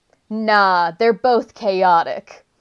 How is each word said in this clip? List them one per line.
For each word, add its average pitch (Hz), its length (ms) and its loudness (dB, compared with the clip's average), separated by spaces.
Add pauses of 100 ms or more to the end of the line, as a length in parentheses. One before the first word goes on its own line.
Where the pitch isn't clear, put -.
(300)
"Nah, 202 600 0
they're 226 220 0
both 233 400 -2
chaotic." 185 920 -2 (160)